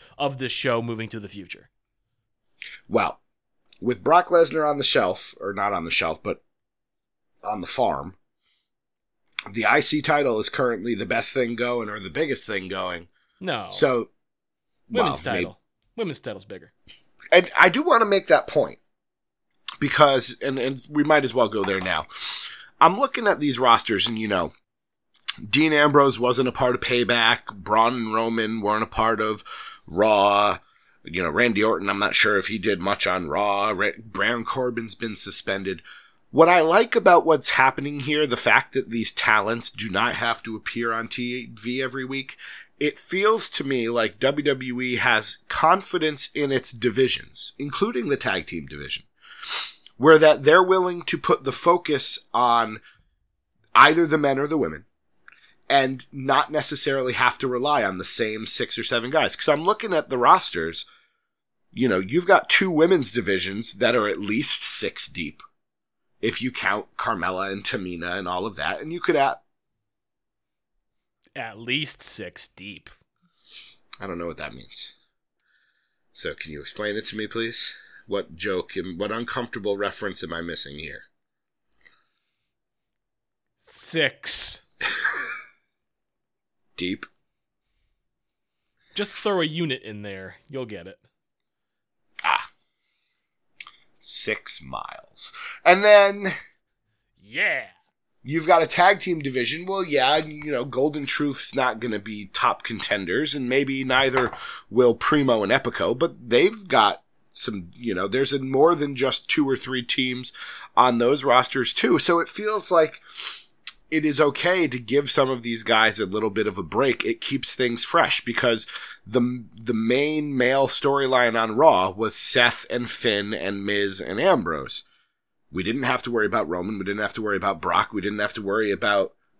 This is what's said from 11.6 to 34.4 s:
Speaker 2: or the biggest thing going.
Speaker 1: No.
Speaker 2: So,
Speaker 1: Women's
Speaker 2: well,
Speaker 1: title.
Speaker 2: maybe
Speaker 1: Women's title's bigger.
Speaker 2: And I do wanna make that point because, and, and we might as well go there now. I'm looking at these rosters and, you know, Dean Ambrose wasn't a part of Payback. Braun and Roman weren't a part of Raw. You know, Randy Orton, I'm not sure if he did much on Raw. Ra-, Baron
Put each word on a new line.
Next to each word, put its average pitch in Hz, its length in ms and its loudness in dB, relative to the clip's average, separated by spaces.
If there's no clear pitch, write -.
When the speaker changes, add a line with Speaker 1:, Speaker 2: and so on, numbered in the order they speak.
Speaker 2:
or 104 100 -10
the 95 120 -10
biggest 139 360 -4
thing 95 220 -6
going. 90 400 -6
Speaker 1:
No. 120 320 -8
Speaker 2:
So, 127 380 0
Speaker 1:
Women's 175 340 -2
Speaker 2:
well, 123 120 -4
Speaker 1:
title. 90 160 -4
Speaker 2:
maybe - 40 -20
Speaker 1:
Women's 180 240 -6
title's 98 240 -12
bigger. 90 300 -18
Speaker 2:
And 175 260 6
I 180 120 8
do 233 120 0
wanna 285 240 4
make 196 220 0
that 156 200 4
point 107 320 -2
because, 139 640 4
and, 135 180 -4
and 131 220 -4
we 147 140 0
might 151 180 4
as 117 100 -4
well 120 140 4
go 104 160 -2
there 95 160 -2
now. 87 260 -2
I'm 170 180 6
looking 247 280 -2
at 156 140 2
these 135 180 0
rosters 113 480 4
and, 113 100 -6
you 110 100 -6
know, 90 260 -2
Dean 156 240 2
Ambrose 143 440 4
wasn't 123 300 0
a 120 60 -4
part 123 220 0
of - 60 -8
Payback. 120 720 2
Braun 107 380 2
and 113 200 -4
Roman 113 480 -2
weren't 107 220 0
a 107 40 -2
part 110 340 0
of 107 220 -4
Raw. 101 760 4
You 87 200 -6
know, 82 60 0
Randy 104 340 2
Orton, 101 260 0
I'm 98 100 -2
not 104 160 0
sure 101 220 4
if 95 100 0
he 110 100 -4
did 98 220 0
much 98 260 0
on 92 220 0
Raw. 101 480 0
Ra-, 98 160 0
Baron 110 440 -2